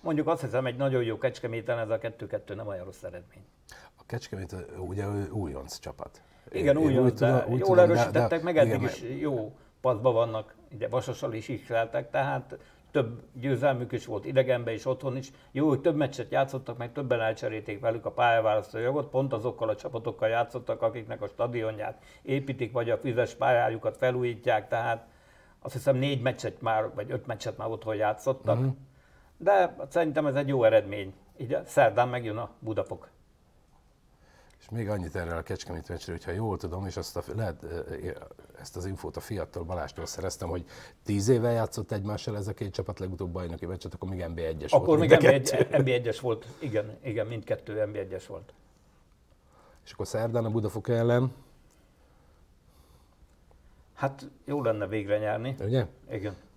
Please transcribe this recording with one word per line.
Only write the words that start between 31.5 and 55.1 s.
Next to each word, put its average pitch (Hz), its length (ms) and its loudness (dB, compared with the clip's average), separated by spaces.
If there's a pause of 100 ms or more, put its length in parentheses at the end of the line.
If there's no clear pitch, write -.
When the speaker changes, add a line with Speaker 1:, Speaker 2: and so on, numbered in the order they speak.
Speaker 1:
szerdán 120 420 4
megjön 117 280 -4
a 117 220 -8
Budafok. 101 500 -6 (1500)
Speaker 2:
És - 100 -20
még 110 180 -4
annyit 95 280 -4
erre 85 200 -4
a 82 60 -4
Kecskemét - 460 -8
meccsre, 87 240 -8
hogyha 85 180 -8
jól 101 260 -2
tudom, 92 300 -6
és 90 100 -8
azt - 200 -8
a 85 60 -4
fi-, - 140 -12
lehet, 104 260 -4
ö, 82 40 -14 (360)
ö, 87 80 -6 (500)
ezt - 160 -16
az 90 100 -6
infót 95 300 -8
a 85 40 -6
fiatal 90 420 -8
Balástól 82 440 -6
szereztem, 90 420 -6
hogy 87 160 -4 (400)
tíz 101 240 0
éve 120 220 4
játszott 113 420 -2
egymással 104 440 -4
ez 101 120 -6
a 104 40 -6
két 101 200 -8
csapat, 98 260 -6
legutóbb 92 320 -6
bajnoki 85 360 -8
meccset, 92 280 -8
akkor 95 140 -8
még 90 180 -6
N 82 80 -8
B 82 40 -6
egyes 78 320 -4
volt - 120 8
Speaker 1:
Akkor 156 160 6
még 160 120 4
Speaker 2:
mind - 140 10
a - 20 10
Speaker 1:
N 143 40 12
B 139 40 8
egy, 135 160 2
Speaker 2:
kettő. 139 280 2
Speaker 1:
N 139 60 4
B 131 40 2
egyes 120 320 0
volt, 117 260 -2 (120)
igen, 107 440 -4
igen, 107 240 -4
mindkettő 110 580 -4
N 104 80 -6
B 104 40 -8
egyes 95 300 -8
volt. 92 260 -14 (1300)
Speaker 2:
És - 80 -20
akkor 95 140 -6
szerdán 113 380 0
a 110 60 0
Budafok 107 380 -2
ellen? 120 440 4 (2500)
Speaker 1:
Hát - 320 -6 (180)
jó 143 180 -4
lenne 107 240 0
végre 104 320 -2